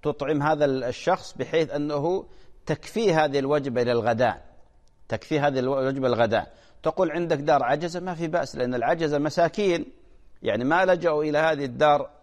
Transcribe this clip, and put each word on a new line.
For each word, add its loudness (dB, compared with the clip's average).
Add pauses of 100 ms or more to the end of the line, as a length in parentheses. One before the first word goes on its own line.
تطعم -2
هذا 2
الشخص -2
بحيث -2
أنه -2 (400)
تكفي 0
هذه 4
الوجبة 0
إلى 2
الغداء، 2 (680)
تكفي -2
هذه 2
الوجبة 0
الغداء. 0 (300)
تقول 0
عندك -2
دار 2
عجزة، -2
ما -8
في -6
بأس، -2
لأن -2
العجزة 0
مساكين، 0 (580)
يعني 0
ما 2
لجأوا 2
إلى -2
هذه 0
الدار 2 (140)